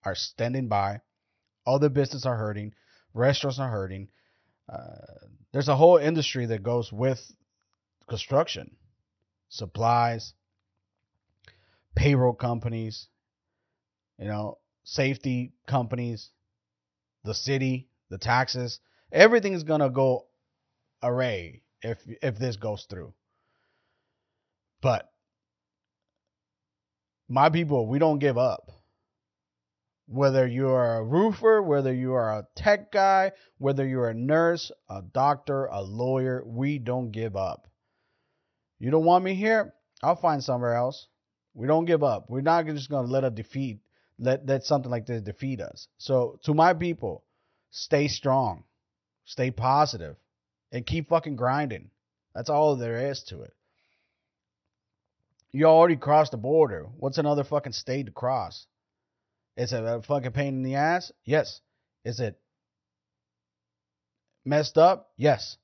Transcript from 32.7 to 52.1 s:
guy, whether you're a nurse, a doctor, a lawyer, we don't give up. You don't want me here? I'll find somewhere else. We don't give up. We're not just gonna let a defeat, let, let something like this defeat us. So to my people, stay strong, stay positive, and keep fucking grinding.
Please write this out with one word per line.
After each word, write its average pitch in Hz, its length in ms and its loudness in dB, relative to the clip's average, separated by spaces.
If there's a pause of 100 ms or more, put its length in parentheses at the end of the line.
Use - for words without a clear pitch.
guy, 190 400 4 (280)
whether 135 280 0
you're 127 220 -2
a 113 40 -6
nurse, 160 560 0 (200)
a 98 120 -10
doctor, 135 640 -2
a 101 140 -8
lawyer, 127 640 -2
we 135 340 -4
don't 123 320 -6
give 107 260 -6
up. 95 320 -6 (1080)
You 120 140 -4
don't 160 140 4
want 180 180 6
me 190 120 -2
here? 214 380 0 (300)
I'll 151 140 2
find 151 260 0
somewhere 123 320 -2
else. 127 320 -4 (460)
We 113 120 -10
don't 160 200 2
give 160 180 2
up. 110 260 -2
We're 131 120 -4
not 165 240 2
just 143 240 -8
gonna 135 180 -2
let 131 160 0
a 131 60 0
defeat, 113 500 -8 (400)
let, 131 260 -2
let 135 200 -2
something 131 260 -2
like 117 140 -6
this 117 160 -6
defeat 107 400 -8
us. - 260 -14 (100)
So 123 460 -2
to 151 100 0
my 165 200 6
people, 160 500 -6 (460)
stay 143 400 0
strong, 131 560 -2 (580)
stay 131 260 -4
positive, 127 680 0 (560)
and 123 120 -8
keep 160 220 -4
fucking 160 300 0
grinding. 127 520 -2 (460)